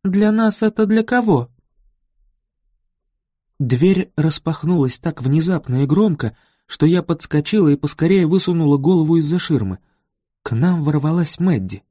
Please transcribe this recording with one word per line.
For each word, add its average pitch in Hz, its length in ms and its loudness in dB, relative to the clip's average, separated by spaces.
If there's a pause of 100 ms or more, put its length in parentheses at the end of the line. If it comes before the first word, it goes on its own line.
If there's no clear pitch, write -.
«Для 202 280 0
нас 220 320 0
это 214 220 0
для 220 180 2
кого?» 220 460 0 (2000)
Дверь 151 580 0
распахнулась 156 800 -2
так 151 220 -8
внезапно 143 640 -2
и - 20 2
громко, 156 500 0 (300)
что - 200 -2
я 175 180 2
подскочила 156 680 -2
и 143 60 4
поскорее 170 500 0
высунула 165 520 2
голову 165 400 2
из-за 160 220 0
ширмы. 104 400 -2 (600)
К - 120 -8
нам 165 300 0
ворвалась 151 560 -2
Мэдди. 110 520 -2